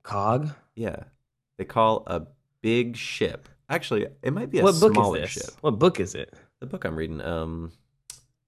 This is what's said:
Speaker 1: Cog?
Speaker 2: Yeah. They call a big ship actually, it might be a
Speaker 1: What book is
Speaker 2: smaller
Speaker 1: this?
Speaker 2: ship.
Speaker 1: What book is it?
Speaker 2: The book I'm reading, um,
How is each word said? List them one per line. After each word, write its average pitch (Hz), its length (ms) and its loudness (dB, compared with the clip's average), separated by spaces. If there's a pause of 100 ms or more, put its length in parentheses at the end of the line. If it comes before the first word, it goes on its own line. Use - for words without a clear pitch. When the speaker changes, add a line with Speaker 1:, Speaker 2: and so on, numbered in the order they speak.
Speaker 1:
Cog? 113 480 0 (240)
Speaker 2:
Yeah. 110 280 -6 (540)
They 95 80 -6
call 110 400 4
a 85 220 -4 (340)
big 120 340 0
ship - 540 -4 (200)
actually, 131 380 -2 (160)
it 131 100 -2
might 180 160 -6
be 359 100 0
a - 40 4
Speaker 1:
What 190 160 6
book 214 120 8
is 208 60 2
Speaker 2:
smaller - 240 2
Speaker 1:
this? - 80 -4
Speaker 2:
ship. - 220 -10 (100)
Speaker 1:
What 135 160 2
book 170 220 4
is - 160 -4
it? - 180 -10 (260)
Speaker 2:
The 123 60 -12
book - 200 -8
I'm 82 100 -4
reading, 80 260 -6
um, 82 500 -6 (760)